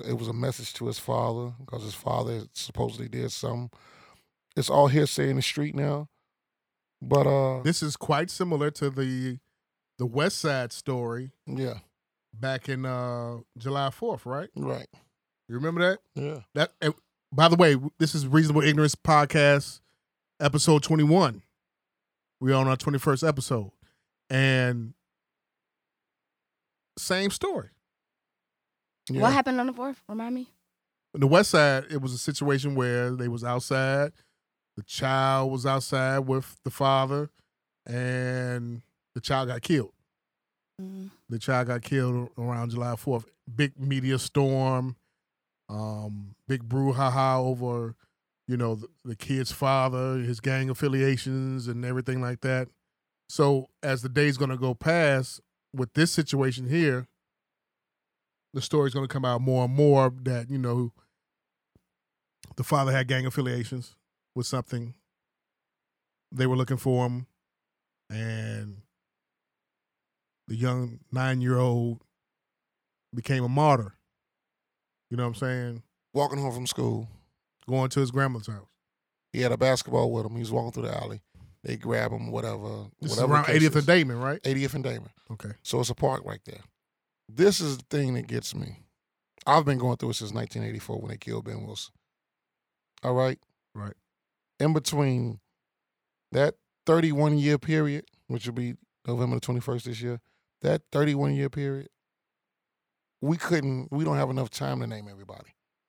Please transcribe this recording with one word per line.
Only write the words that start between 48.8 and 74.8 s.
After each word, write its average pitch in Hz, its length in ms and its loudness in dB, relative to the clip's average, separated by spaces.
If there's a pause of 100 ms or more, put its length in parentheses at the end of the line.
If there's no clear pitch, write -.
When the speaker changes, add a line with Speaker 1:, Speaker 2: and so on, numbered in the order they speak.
Speaker 2:
the 117 120 -10
kid's 135 360 -2
father, 131 680 0
his 120 200 -4
gang 131 300 0
affiliations, 131 960 0
and 120 160 -6
everything 127 380 -4
like 123 200 -4
that. 127 280 0 (600)
So 139 380 4 (160)
as 135 180 0
the 131 80 -6
day's 143 280 4
gonna 131 200 0
go 127 160 0
past 147 680 2 (340)
with 127 200 -2
this 160 180 4
situation 131 560 0
here, 135 380 2 (1500)
the 135 80 -4
story's 139 320 2
gonna 135 160 -4
come 131 160 -4
out 123 160 0
more 127 240 2
and 123 80 0
more 139 400 8 (100)
that, 123 260 -4
you 139 80 -4
know, 120 360 -2 (1600)
the 123 80 -4
father 135 300 2
had 131 140 0
gang 131 180 -2
affiliations 123 680 -6 (400)
with 123 120 -4
something. 123 460 -6 (1400)
They 127 160 2
were 127 100 2
looking 127 200 0
for 123 280 2
him, 123 220 -4 (800)
and 110 680 -8 (1700)
the 110 80 -8
young 123 440 -2 (120)
nine-year-old 127 880 0 (1120)
became 127 300 -2
a 123 60 0
martyr. 135 440 4 (1160)